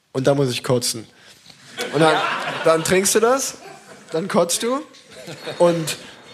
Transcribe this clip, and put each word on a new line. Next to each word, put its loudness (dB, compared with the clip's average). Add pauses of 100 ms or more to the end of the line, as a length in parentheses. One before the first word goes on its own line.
(120)
und -2
da 4
muss 2
ich -6
kotzen.“ -2 (840)
Und 2
dann, 6 (500)
dann 4
trinkst 2
du 4
das, 0 (560)
dann -4
kotzt 0
du -2 (760)
und 2 (360)